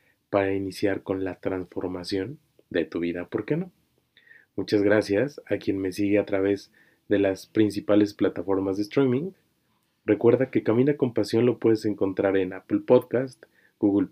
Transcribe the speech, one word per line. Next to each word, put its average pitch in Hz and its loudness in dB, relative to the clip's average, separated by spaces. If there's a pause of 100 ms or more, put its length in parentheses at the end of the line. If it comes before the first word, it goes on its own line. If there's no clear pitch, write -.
(300)
para 98 0
iniciar 98 -2
con 95 -4
la 90 -6
transformación 92 -6 (320)
de 82 -2
tu - -8
vida, 85 -4
¿por - -6
qué 147 -2
no? 185 -8 (840)
Muchas 101 0
gracias 104 0
a 101 -2
quien 98 -4
me 95 -4
sigue 101 2
a 101 2
través 98 -2 (380)
de 104 4
las 98 0
principales 104 2
plataformas 95 -2
de 104 -2
streaming. 139 0 (760)
Recuerda 123 4
que 110 -2
Camina 127 2
con 127 -2
Pasión 113 0
lo 120 2
puedes 110 2
encontrar 98 0
en 92 -2
Apple 104 -4
Podcast, 127 2 (340)
Google 98 2